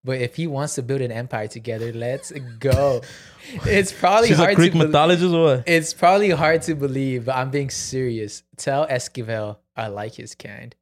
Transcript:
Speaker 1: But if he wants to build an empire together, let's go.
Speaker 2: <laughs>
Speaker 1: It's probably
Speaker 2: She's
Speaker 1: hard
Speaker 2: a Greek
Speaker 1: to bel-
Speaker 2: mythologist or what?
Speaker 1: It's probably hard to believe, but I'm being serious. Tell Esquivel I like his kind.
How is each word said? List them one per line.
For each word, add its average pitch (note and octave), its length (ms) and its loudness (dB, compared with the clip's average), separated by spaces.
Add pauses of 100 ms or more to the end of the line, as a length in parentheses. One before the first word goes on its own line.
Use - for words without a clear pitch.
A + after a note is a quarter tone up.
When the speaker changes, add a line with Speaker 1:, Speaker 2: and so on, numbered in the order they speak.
Speaker 1:
But C3 180 -4
if A#2+ 140 -4
he D#3+ 100 -4
wants C#3+ 300 -6
to C3 80 -6
build C3+ 180 -4
an A#2+ 100 -4
empire A2+ 360 -8
together, A2+ 440 -8
let's A#2+ 400 -8 (280)
go. C3 480 2
Speaker 2:
<laughs> - 40 -18 (540)
Speaker 1:
It's F#3+ 260 2
probably G#3+ 360 4
Speaker 2:
She's F3 100 6
Speaker 1:
hard F3 140 4
Speaker 2:
a G3+ 40 2
Greek F3 180 6
Speaker 1:
to E3 40 2
bel- D#3 100 4
Speaker 2:
mythologist E3+ 460 4
or E3 100 4
what? C3 240 4
Speaker 1:
It's E3 280 2
probably G3 340 4
hard D#3+ 340 2
to D#3+ 120 -4
believe, C3+ 500 -2
but C3 100 -2
I'm C3 140 -2
being C#3 220 -4
serious. A#2 720 -6 (140)
Tell C#3 300 0
Esquivel A2+ 720 -6 (180)
I A2 120 -6
like G#2 260 -10
his - 220 -16
kind. A#2+ 460 -18